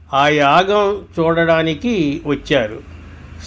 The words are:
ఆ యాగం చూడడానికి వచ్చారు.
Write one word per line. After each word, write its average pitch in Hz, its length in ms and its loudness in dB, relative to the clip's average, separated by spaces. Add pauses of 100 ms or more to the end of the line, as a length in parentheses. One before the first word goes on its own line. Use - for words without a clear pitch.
(140)
ఆ 139 140 2
యాగం 190 800 2 (120)
చూడడానికి 165 1080 0
వచ్చారు. 139 580 -2 (640)